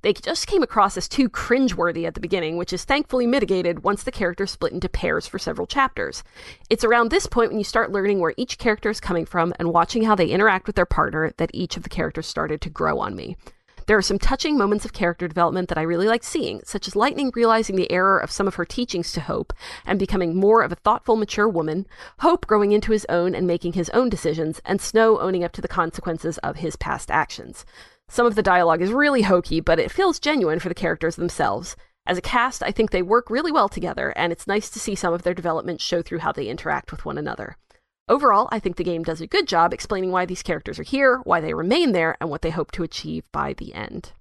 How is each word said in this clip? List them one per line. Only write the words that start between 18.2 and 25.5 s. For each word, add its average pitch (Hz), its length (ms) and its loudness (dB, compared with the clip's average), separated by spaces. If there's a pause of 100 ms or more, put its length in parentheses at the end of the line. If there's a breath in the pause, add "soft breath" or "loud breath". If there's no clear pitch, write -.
some 202 180 0
of - 60 -2
her 175 100 -2
teachings 190 480 -4
to 170 80 -4
Hope - 320 -4 (320 loud breath)
and 190 140 0
becoming 185 360 0
more 208 280 6
of - 100 0
a - 40 -8
thoughtful, 226 400 2
mature 208 300 0
woman, 170 400 -2 (340 loud breath)
Hope 330 260 4
growing 208 260 4
into 214 200 4
his 214 180 2
own 175 240 2
and 185 120 0
making 170 280 0
his 175 160 -2
own 247 180 4
decisions, 160 560 -2
and 196 160 0
Snow 220 400 4
owning 180 240 0
up 165 80 -6